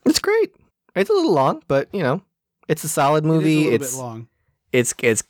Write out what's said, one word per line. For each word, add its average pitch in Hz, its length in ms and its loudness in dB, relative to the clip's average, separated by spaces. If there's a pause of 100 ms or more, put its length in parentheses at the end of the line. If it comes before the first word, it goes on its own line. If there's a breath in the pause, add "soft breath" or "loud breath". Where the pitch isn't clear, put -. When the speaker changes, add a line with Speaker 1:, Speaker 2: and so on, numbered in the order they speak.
Speaker 1:
It's 277 140 2
great. 415 320 0 (440)
It's 196 140 0
a 427 40 0
little 330 200 2
long, 147 340 0
but, 139 240 0
you 120 120 -6
know, 139 180 -2 (460)
it's 151 160 -4
a 156 60 -6
solid 151 360 0
movie. 156 420 2
Speaker 2:
It 120 140 0
is 127 120 -8
a - 20 -10
little - 0 -
Speaker 1:
It's, - 0 -
Speaker 2:
bit 131 60 -10
long. 117 260 -12 (440)
Speaker 1:
it's, 123 280 0
it's, 113 300 0